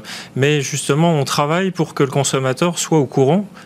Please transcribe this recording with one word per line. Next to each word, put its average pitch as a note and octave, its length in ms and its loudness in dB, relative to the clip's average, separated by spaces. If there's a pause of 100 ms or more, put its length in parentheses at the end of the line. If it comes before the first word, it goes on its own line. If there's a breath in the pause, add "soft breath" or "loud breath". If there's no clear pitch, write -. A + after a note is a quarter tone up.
(360 loud breath)
mais C#3+ 260 2
justement, D3+ 520 0
on C#3+ 100 2
travaille E3 480 0
pour D#3+ 240 -4
que D3 80 2
le C3 80 0
consommateur C#3 640 0
soit - 220 0
au C3 80 2
courant C#3+ 360 2 (220 loud breath)